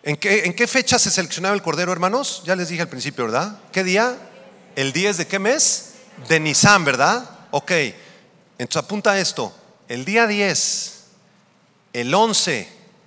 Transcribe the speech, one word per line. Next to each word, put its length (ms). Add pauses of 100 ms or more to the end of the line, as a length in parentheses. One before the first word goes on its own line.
¿En 140
qué, 280
en 100
qué 120
fecha 320
se 120
seleccionaba 440
el 80
Cordero, 300
hermanos? 520
Ya 120
les 120
dije 140
al 60
principio, 360
¿verdad? 340 (140)
¿Qué 100
día? 360 (580)
¿El 160
diez 240
de 100
qué 120
mes? 560 (340)
De 120
Nisan, 440
¿verdad? 440 (240)
Ok, 180 (880)
entonces 260
apunta 340
esto. 360 (340)
El 160
día 220
diez, 760 (920)
el 180
once 560 (380)